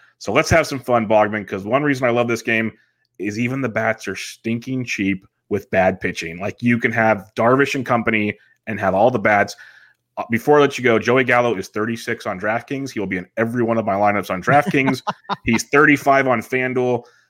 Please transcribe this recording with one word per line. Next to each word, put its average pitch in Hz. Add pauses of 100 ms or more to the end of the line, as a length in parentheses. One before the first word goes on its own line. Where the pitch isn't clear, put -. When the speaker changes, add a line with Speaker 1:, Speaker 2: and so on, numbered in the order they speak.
(200)
Speaker 1:
So -
let's 156
have 165
some 139
fun, 117
Bogman, 107
'cause 98
one 131
reason 131
I 120
love 120
this 113
game 113 (480)
is 104
even 123
the 131
bats 110
are 95
stinking 120
cheap 98 (220)
with 98
bad 92
pitching. 85
Like, 101
you 120
can 117
have 110
Darvish 131
and 127
company 110 (300)
and 101
have 95
all 110
the 120
bats. 101 (600)
Uh, 104
before 147
I -
let 139
you 123
go, 117
Joey 120
Gallo 120
is 95
thirty-six 113
on 98
DraftKings. 120
He 104
will 98
be 92
in 90
every 117
one 113
of 110
my 98
lineups 101
on 92
DraftKings. 135 (240)
Speaker 2:
<laughs> -
Speaker 1:
He's 113
thirty-five 143
on 117
FanDuel. 127 (260)